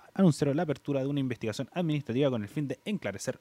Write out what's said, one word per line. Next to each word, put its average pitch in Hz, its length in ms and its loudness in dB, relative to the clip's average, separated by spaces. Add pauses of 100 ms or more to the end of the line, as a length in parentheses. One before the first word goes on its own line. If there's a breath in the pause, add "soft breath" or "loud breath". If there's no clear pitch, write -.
(140)
anunciaron 147 420 4
la 175 80 0
apertura 139 360 -2
de 131 60 -2
una 143 140 0
investigación 120 520 -2
administrativa 147 580 0
con 117 120 0
el 101 60 -6
fin 151 180 -4
de 127 180 -8
enclarecer 127 560 -6